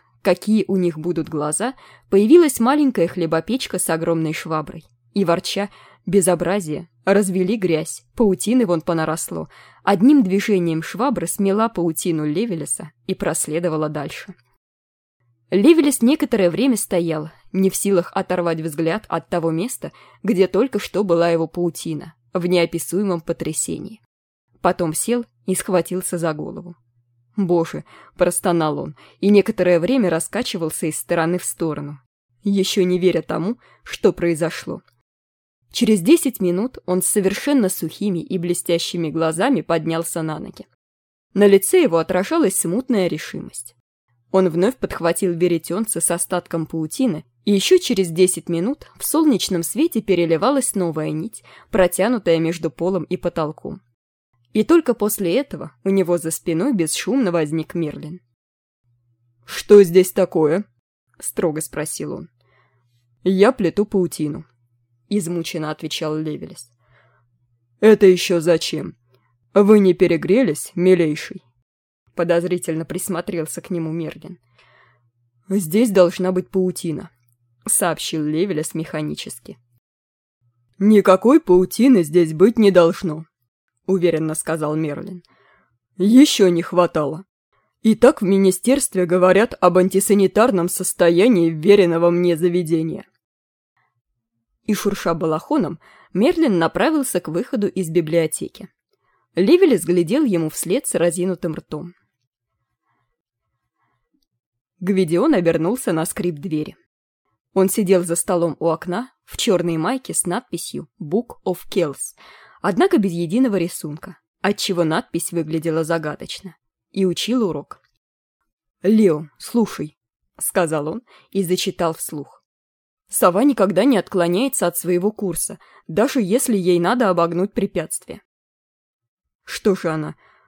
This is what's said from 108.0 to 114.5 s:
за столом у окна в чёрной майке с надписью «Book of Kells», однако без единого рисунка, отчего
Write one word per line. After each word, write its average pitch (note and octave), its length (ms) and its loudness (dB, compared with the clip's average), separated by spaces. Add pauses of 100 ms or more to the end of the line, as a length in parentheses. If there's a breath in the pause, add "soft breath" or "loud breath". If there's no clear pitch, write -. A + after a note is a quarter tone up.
за E3+ 120 -4
столом E3+ 440 -2
у D#3+ 80 0
окна E3+ 440 -4 (140)
в - 100 -20
чёрной E3+ 420 0
майке A3 360 -4
с - 140 -4
надписью E3+ 600 -8 (140)
«Book F3 360 -4 (100)
of F3+ 140 -4 (100)
Kells», D3+ 420 -4 (480 loud breath)
однако C4 380 2
без G3 120 0
единого F#3+ 440 0
рисунка, E3 640 -8 (220)
отчего F#3 420 -2